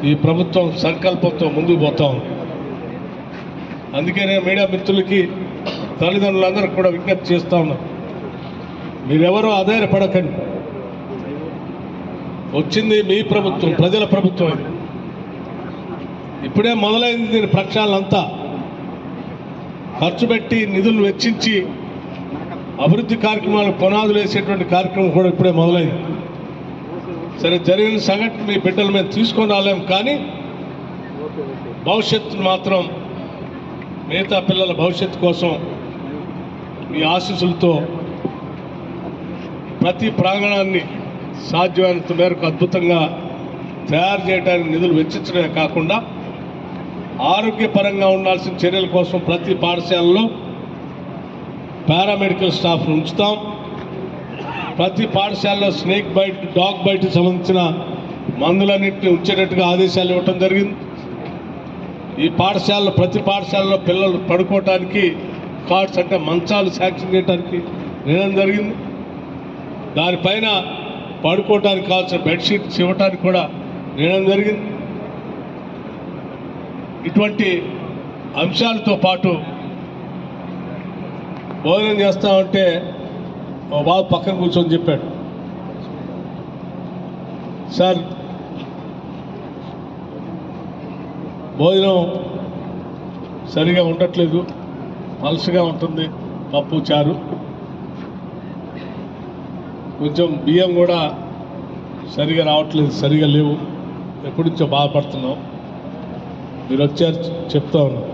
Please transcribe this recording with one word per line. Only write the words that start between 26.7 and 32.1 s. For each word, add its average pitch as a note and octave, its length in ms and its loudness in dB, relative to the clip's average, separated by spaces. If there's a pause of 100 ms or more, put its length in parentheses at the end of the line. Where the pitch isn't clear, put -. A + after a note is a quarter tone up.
సరే, E3+ 180 2
జరిగిన G#3 380 4
సంఘటన A3 500 0
మీ G3 120 2
బిడ్డలు G3 320 2
మేము F#3+ 160 2
తీసుకొని A3 440 2
రాలేం, G3 280 2 (100)
కానీ A3 260 2 (1700)
భవిష్యత్తును G#3 560 0